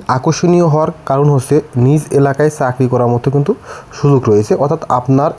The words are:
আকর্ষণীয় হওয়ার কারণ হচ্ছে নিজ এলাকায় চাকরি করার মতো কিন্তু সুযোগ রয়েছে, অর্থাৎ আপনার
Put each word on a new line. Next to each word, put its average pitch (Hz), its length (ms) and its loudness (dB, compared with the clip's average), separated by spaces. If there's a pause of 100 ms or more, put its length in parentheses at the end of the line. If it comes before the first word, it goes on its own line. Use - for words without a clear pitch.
(160)
আকর্ষণীয় 175 560 2
হওয়ার 156 200 0 (180)
কারণ 139 260 2
হচ্ছে 135 200 0 (300)
নিজ 147 160 2 (180)
এলাকায় 143 400 0
চাকরি 127 320 -2
করার 120 220 0
মতো 117 220 -2
কিন্তু 143 160 0 (460)
সুযোগ 139 320 2
রয়েছে, 107 240 2 (100)
অর্থাৎ 156 180 -2 (160)
আপনার 135 420 0